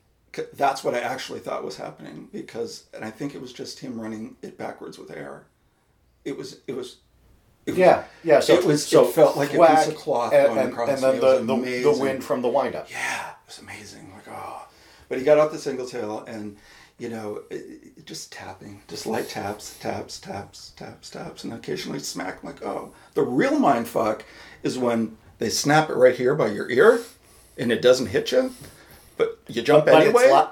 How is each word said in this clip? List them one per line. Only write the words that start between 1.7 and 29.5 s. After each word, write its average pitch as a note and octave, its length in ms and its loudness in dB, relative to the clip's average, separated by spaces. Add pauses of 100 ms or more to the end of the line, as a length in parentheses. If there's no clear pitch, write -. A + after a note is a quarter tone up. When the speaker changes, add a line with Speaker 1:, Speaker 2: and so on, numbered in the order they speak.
Speaker 1:
happening, - 560 -16
because, - 600 -12
and - 120 -14
I A2 60 -10
think C#3 220 -10
it - 80 -14
was B2 120 -16
just - 260 -14
him B2 180 -12
running A2 440 -12
it G2 160 -16
backwards - 420 -12
with - 100 -20
air. - 360 -16 (800)
It C#3 120 -8
was, - 200 -14 (100)
it C3 80 -8
was, - 220 -12 (680)
it - 60 -4
was, A2+ 80 -6
Speaker 2:
Yeah, - 240 6 (200)
yeah, D3 180 6
so, D#3 120 4
Speaker 1:
it F3 120 6
was, D3 200 2
Speaker 2:
so C3 220 6
Speaker 1:
it - 60 -4
felt D3+ 240 6
like C#3+ 120 0
a - 20 -10
piece D3+ 80 0
Speaker 2:
whack, D#3 280 6
Speaker 1:
of - 80 -6
cloth A#2+ 380 -2
Speaker 2:
and, C#3 140 6
Speaker 1:
going A2+ 120 -2
Speaker 2:
and, G#2 140 0
Speaker 1:
across A#2 160 -4
Speaker 2:
and C3 120 -2
then C3 120 4
Speaker 1:
me. C3 60 -2
It - 40 -2
was C3 120 6
Speaker 2:
the, B2+ 40 2
the, A2+ 60 -4
the B2+ 80 0
Speaker 1:
amazing. B2+ 480 0
Speaker 2:
wind C3 220 -2
from C3 180 -4
the B2 80 0
windup. A2+ 420 -2
Speaker 1:
Yeah, - 380 -6
it - 180 -20
was - 120 -20
amazing. - 540 -20
Like, - 160 -20
oh. - 380 -16 (400)
But B2+ 120 -6
he B2+ 40 -6
got D3+ 140 6
out D3+ 160 4
the D#3+ 40 -8
single B2+ 300 -8
tail, A2+ 400 -10
and, G#2 300 -14 (400)
you A#2+ 120 -12
know, G#2+ 400 -10
it, - 480 -16
it - 80 -20
just - 280 -16
tapping, F#2+ 560 -18
just - 180 -12
light G#3+ 220 -4
taps, G#2 500 -10
taps, G#2 400 -10
taps, - 560 -16
taps, - 340 -18
taps, - 360 -16
and - 80 -10
occasionally - 460 -8
smack. - 440 -10
I'm - 60 -14
like, - 140 -16
"Oh." - 300 -10 (200)
The - 100 2
real F3 340 0
mind C3+ 300 2
fuck A2 380 -4 (380)
is B2 140 -4
when A#2 400 -2 (220)
they A2+ 100 -4
snap D3+ 400 2
it - 60 -6
right B2+ 200 6
here B2+ 200 0
by C#3+ 120 0
your G#2 220 -6
ear, E3+ 300 6 (580)
and B2 140 -2
it A2 100 0
doesn't B2+ 260 4
hit B2+ 240 -2
you, B3+ 220 2 (640)
but - 300 -2
you A2+ 160 -6